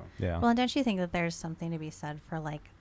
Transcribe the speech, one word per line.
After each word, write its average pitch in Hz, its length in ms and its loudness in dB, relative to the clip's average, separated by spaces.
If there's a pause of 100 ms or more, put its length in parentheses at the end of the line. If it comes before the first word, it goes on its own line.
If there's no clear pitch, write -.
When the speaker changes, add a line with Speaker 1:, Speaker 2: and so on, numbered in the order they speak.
(180)
Speaker 1:
Yeah. 87 200 2
Speaker 2:
Well, 233 120 6
and 233 60 6
don't 247 180 2
you 285 80 4
think 220 160 2
that 180 140 0
there's 170 240 2
something 165 340 -4
to 165 80 -2
be 156 120 -6
said 151 380 -8
for, 165 120 -4
like, 151 220 -6 (180)